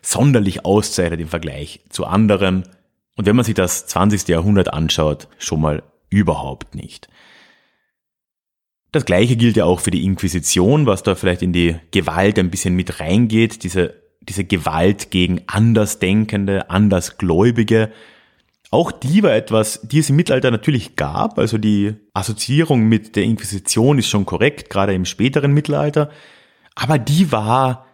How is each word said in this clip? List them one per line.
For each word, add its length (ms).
sonderlich 640
auszeichnet 540
im 80
Vergleich 640
zu 160
anderen. 580
Und 80
wenn 100
man 80
sich 120
das 320
zwanzigste 440
Jahrhundert 400
anschaut, 560
schon 200
mal 240
überhaupt 680
nicht. 340
Das 140
Gleiche 320
gilt 180
ja 80
auch 160
für 120
die 120
Inquisition, 800
was 160
da 140
vielleicht 260
in 120
die 220
Gewalt 460
ein 140
bisschen 240
mit 240
reingeht, 640
diese, 380
diese 240
Gewalt 680
gegen 360
Andersdenkende, 1200
Andersgläubige. 1200
Auch 220
die 320
war 100
etwas, 500
die 160
es 100
im 80
Mittelalter 340
natürlich 460
gab, 420
also 180
die 380
Assoziierung 720
mit 320
der 80
Inquisition 720
ist 120
schon 160
korrekt, 440
gerade 240
im 120
späteren 480
Mittelalter. 560
Aber 240
die 320
war 640